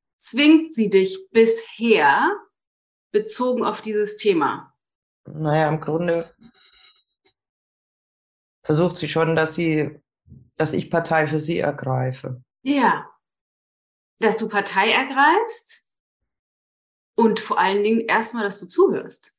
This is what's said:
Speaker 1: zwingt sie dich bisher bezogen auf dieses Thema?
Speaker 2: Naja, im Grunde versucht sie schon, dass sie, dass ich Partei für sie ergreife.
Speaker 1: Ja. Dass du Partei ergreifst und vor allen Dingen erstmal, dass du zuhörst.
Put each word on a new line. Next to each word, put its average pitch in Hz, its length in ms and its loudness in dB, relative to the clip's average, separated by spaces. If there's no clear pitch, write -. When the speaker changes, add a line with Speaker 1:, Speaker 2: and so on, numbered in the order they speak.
Speaker 1:
zwingt 302 580 2
sie 214 160 2
dich 190 400 2
bisher 226 1000 2
bezogen 233 540 -2
auf - 160 -4
dieses 208 340 -4
Thema? 156 580 -2
Speaker 2:
Naja, 156 440 0
im 151 120 -2
Grunde 170 480 -4
versucht 170 340 0
sie 156 100 -6
schon, 160 280 0
dass 156 200 0
sie, 160 440 -2
dass 151 180 -2
ich - 180 -6
Partei 165 360 0
für 151 120 -2
sie 165 200 -4
ergreife. 131 840 -6
Speaker 1:
Ja. 254 460 0
Dass 220 180 2
du 220 100 -6
Partei 196 440 0
ergreifst 285 920 0
und 214 240 2
vor - 200 -6
allen 196 240 2
Dingen 220 180 2
erstmal, 226 420 -2
dass 196 160 -6
du 175 80 -16
zuhörst. - 720 -2